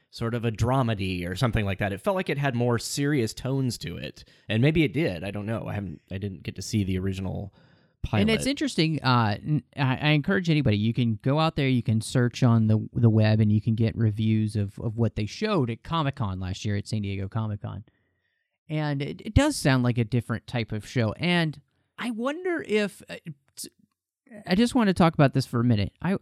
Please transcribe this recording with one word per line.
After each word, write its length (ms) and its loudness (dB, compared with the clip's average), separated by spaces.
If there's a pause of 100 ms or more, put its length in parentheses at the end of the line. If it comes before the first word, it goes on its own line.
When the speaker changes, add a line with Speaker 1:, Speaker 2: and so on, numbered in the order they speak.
(100)
Speaker 1:
sort 240 -6
of 100 -6
a 60 2
dramedy 800 0
or 80 -6
something 280 0
like 140 -2
that. 140 -2
It 80 -8
felt 160 -2
like 120 -4
it 100 -2
had 160 -2
more 240 2
serious 560 -2
tones 440 -2
to 180 -10
it. 280 -12 (240)
And 140 2
maybe 220 4
it 80 0
did. 300 -2
I 100 -8
don't 140 -8
know. 220 -6
I 60 -8
haven't, 260 -8 (100)
I 80 -8
didn't 260 -8
get 120 -10
to 60 -12
see 200 0
the 160 0
original 540 -6 (500)
pilot. 200 0
Speaker 2:
And 80 4
it's 160 0
interesting. 560 0
Uh, 420 2
n-, 180 0 (140)
I, 200 0
I 140 -2
encourage 400 2
anybody, 260 4
you 180 2
can 280 0
go 180 0
out 160 0
there, 120 0
you 140 2
can 180 0
search 420 0
on 260 6
the, 260 2
the 160 6
web, 300 4
and 120 6
you 80 6
can 160 0
get 200 0
reviews 600 0
of, 240 -4
of 160 -6
what 200 0
they 100 -4
showed 440 -2
at 140 -8
Comic-Con 560 -4
last 240 -8
year, 120 -2
at 120 -6
San 140 -4
Diego 260 -6
Comic-Con. 560 -8 (840)
And 340 -4
it, 220 -8
it 100 -10
does 220 4
sound 260 2
like 160 2
a 60 2
different 420 -4
type 260 -6
of 140 -8
show. 320 0
And 420 0 (380)
I 140 -6
wonder 540 -4
if, 440 -2
uh, 60 -12 (400)
t-, 120 -14 (800)
I 80 2
just 220 2
want 120 4
to 60 4
talk 200 4
about 200 4
this 120 2
for 140 -2
a 40 2
minute. 360 2
I, 220 -2